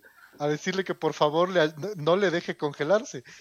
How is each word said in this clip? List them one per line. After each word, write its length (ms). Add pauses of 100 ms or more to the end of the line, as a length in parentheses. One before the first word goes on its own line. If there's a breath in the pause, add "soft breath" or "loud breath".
(400 soft breath)
a 80
decirle 360
que 120
por 180
favor 360
le, 180 (100)
no, 180
no 220
le 120
deje 280
congelarse. 640 (180 loud breath)